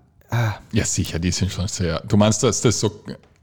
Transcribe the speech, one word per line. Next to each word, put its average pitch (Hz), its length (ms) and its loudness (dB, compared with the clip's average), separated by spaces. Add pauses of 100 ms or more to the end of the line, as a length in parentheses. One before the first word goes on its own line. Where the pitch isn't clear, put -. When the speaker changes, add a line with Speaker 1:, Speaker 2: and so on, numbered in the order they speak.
(300)
Speaker 1:
ah. 117 240 0 (200)
Speaker 2:
Ja, 104 120 2
sicher, - 340 -4
die 90 120 0
sind 92 200 0
schon 92 160 -4
sehr, 82 340 -4
du - 160 0
meinst, 107 260 4
dass 110 180 2
das 120 180 2
so - 240 -4 (400)